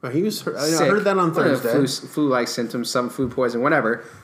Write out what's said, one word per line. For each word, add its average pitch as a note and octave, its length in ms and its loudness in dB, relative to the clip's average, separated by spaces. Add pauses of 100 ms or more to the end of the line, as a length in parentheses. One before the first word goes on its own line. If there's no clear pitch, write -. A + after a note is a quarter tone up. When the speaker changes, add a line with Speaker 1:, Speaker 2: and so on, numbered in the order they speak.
Speaker 1:
Oh, C3 60 -8
he C#3 140 0
was G#3 180 -2
hurt. - 160 -6
I, G#2+ 40 -6
I D3 80 0
Speaker 2:
Sick. D#3 220 4
Speaker 1:
heard G3+ 140 2
that G3 140 2
on E3+ 140 2
Speaker 2:
Uh, - 20 -4
Speaker 1:
Thursday. C#3 380 2
Speaker 2:
flu, C3+ 140 4
flu-like C3 640 -2
symptoms, A#2 400 -4
some B2 220 -2
food B2+ 220 -2
poison, A#2+ 280 0
whatever. B2 420 2 (220)